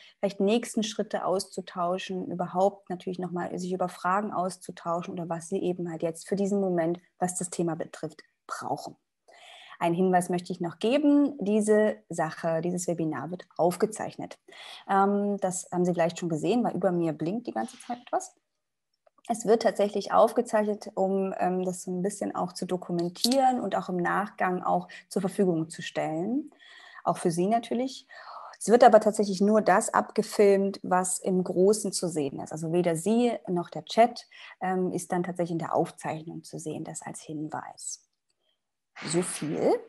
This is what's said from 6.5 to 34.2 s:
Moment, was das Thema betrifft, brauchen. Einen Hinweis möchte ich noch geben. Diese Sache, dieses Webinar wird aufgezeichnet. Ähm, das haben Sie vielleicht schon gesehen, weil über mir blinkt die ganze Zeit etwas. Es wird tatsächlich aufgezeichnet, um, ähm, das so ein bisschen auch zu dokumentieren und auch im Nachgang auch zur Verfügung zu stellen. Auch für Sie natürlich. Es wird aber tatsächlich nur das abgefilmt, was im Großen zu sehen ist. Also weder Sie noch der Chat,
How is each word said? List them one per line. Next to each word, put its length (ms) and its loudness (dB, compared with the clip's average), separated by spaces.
Moment, 380 0
was 200 -2
das 120 -6
Thema 260 -2
betrifft, 460 -10
brauchen. 480 -8
Einen 160 2
Hinweis 340 4
möchte 240 -2
ich 80 -8
noch 200 -6
geben. 600 4
Diese 680 4
Sache, 540 -2
dieses 260 -2
Webinar 420 -2
wird 160 -12
aufgezeichnet. 840 -2
Ähm, 480 4
das 340 -4
haben 120 2
Sie 100 2
vielleicht 240 0
schon 100 -4
gesehen, 360 2
weil 100 -2
über 160 0
mir 220 0
blinkt 340 -4
die 60 -8
ganze 280 -6
Zeit 220 -10
etwas. 340 -6
Es 180 -4
wird 160 4
tatsächlich 500 0
aufgezeichnet, 840 2
um, 440 0
ähm, 260 0
das 200 -6
so 60 -8
ein 120 -2
bisschen 320 -4
auch 180 -4
zu 140 -8
dokumentieren 920 0
und 140 -4
auch 140 -2
im 80 -2
Nachgang 640 -2
auch 260 0
zur 140 -2
Verfügung 480 0
zu 100 -14
stellen. 720 -4
Auch 120 0
für 140 0
Sie 160 2
natürlich. 600 -2
Es 100 -6
wird 160 10
aber 160 12
tatsächlich 400 0
nur 200 6
das 320 2
abgefilmt, 920 4
was 360 2
im 240 2
Großen 500 2
zu 160 -2
sehen 320 -2
ist. 120 -10
Also 200 -4
weder 240 2
Sie 360 2
noch 240 -2
der 140 -12
Chat, 420 4